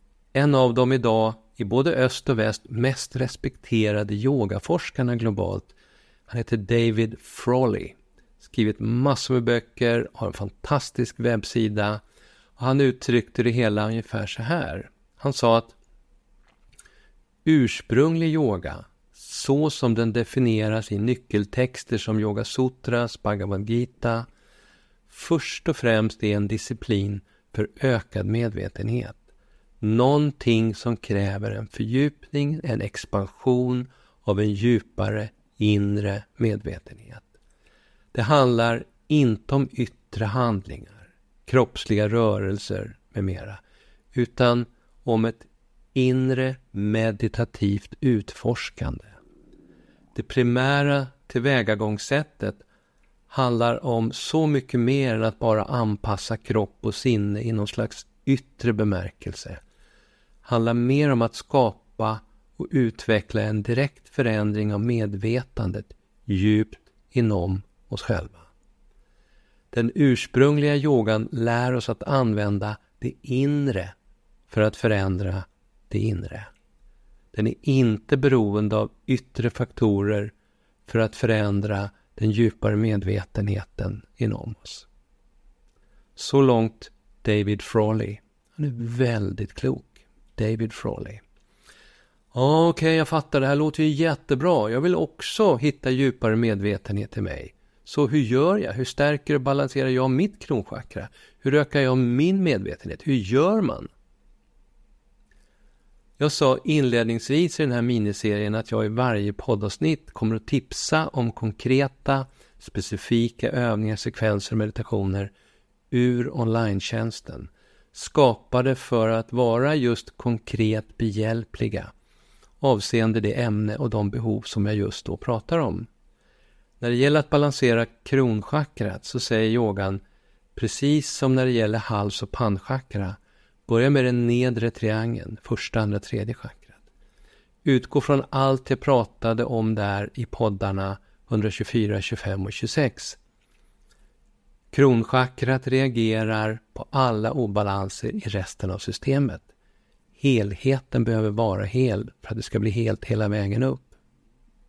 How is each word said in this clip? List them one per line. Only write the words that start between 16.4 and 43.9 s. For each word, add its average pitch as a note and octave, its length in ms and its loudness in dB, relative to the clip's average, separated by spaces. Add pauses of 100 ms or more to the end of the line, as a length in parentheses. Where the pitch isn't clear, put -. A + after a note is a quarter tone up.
ursprunglig D#3+ 840 2
yoga, A2+ 560 -2 (280)
så - 580 -2
som A#2+ 240 0
den A2+ 180 0
definieras A2 800 0
i G2+ 60 -2
nyckeltexter A#2+ 1000 -2
som G#2+ 220 -2
Yoga G#2+ 240 -2
Sutras, A#2+ 800 -4
Bhagavad G2+ 480 -4
Gita, A#2 560 -2 (840)
först - 600 -4
och D#3 80 0
främst A2 460 2
är G#2 140 0
en G2+ 120 0
disciplin G2+ 720 -4 (320)
för - 180 -4 (100)
ökad G#2+ 460 0
medvetenhet. G#2+ 880 -4 (600)
Någonting A#2 960 2
som A#2 220 -4
kräver G2+ 540 -2
en G#2+ 160 -8
fördjupning, C#3+ 960 -2
en A2+ 180 -2
expansion B2 1120 -2 (300)
av G2+ 180 0
en G#2+ 120 2
djupare G#2 800 0 (260)
inre G2+ 680 0 (120)
medvetenhet. A2 840 -6 (880)
Det A#2+ 100 0
handlar A#2 600 4 (240)
inte C#3 460 2
om C#3 180 2
yttre - 520 -6
handlingar, G#2 880 -4 (300)
kroppsliga G#2+ 640 2
rörelser G2+ 880 -2 (120)
med G2+ 140 -4
mera, F#2+ 340 -6 (540)